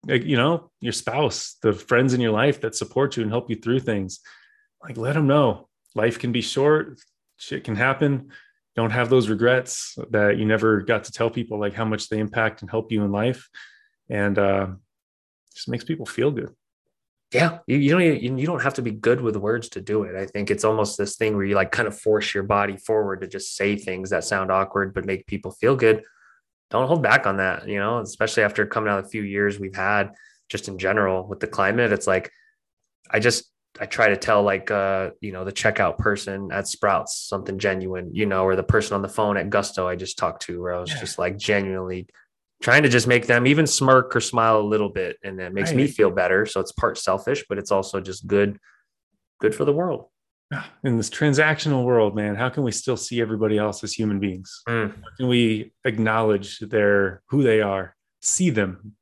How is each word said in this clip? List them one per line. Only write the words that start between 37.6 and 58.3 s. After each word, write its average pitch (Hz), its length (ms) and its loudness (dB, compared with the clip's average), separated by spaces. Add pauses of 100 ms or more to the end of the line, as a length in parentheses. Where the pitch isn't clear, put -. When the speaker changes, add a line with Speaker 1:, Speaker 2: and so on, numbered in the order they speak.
Speaker 2:
you 107 120 0
know, 95 180 0
or 95 120 2
the 92 80 -2
person 107 320 0
on 98 60 0
the 98 80 -4
phone 104 280 0
at 92 120 -4
Gusto 98 380 0
I 90 80 -2
just 92 220 -10
talked - 260 -4
to, 87 180 -8
where 90 140 -4
I 90 40 -4
was 117 120 -8
Speaker 1:
Yeah. 139 80 -6
Speaker 2:
just, - 180 -10
like, 92 200 -2
genuinely 95 680 -2 (540)
trying 131 220 6
to 135 60 6
just 120 180 4
make 120 200 4
them 120 180 4
even 147 220 4
smirk 131 480 4
or 120 40 4
smile 113 400 2
a - 20 2
little 104 280 0
bit. 95 340 -6
And 95 160 -10
it 90 140 -8
makes 101 200 -2
me 131 100 4
Speaker 1:
Right. 143 100 0
Speaker 2:
feel 101 160 6
better. 92 380 2
So - 120 -4
it's 90 120 -4
part - 260 -2
selfish, 101 500 -2
but 101 120 -4
it's 101 120 -6
also 98 300 0
just 92 240 -10
good, 101 340 2 (800)
good 107 140 2
for 143 100 -2
the 143 80 4
world. 160 380 -4 (420)
Speaker 1:
Yeah. 143 120 -8 (200)
In 120 140 2
this 110 140 -2
transactional 147 720 2
world, 110 320 4
man, 104 200 -2
how 123 140 -2
can 143 140 -2
we 117 80 0
still 123 260 -4
see 120 240 -4
everybody 107 380 0
else 107 240 -2
as 104 100 -8
human 107 260 0
beings? 95 480 -6
Speaker 2:
Mm. 113 280 -2
Speaker 1:
How - 220 -20
can 127 100 -2
we 113 460 2 (120)
acknowledge 110 760 0
their, 101 680 0
who 139 160 2
they 110 180 4
are, 98 340 -2 (260)
see - 280 0